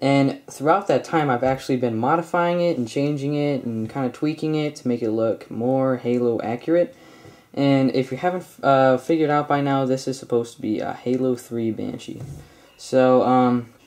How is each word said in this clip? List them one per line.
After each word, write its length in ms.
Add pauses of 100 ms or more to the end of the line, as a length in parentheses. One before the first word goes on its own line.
And 460
throughout 400
that 160
time, 260
I've 140
actually 340
been 200
modifying 640
it 180
and 80
changing 480
it 280
and 240
kinda 220
tweaking 460
it 220
to 100
make 160
it 80
look 400
more 460
Halo 440
accurate. 540 (580)
And 420
if 160
you 60
haven't, 260 (200)
uh, 340
figured 320
out 180
by 140
now, 240
this 220
is 100
supposed 380
to 60
be 180
a 140
Halo 420
three 340
Banshee. 520 (540)
So, 460
um, 460 (200)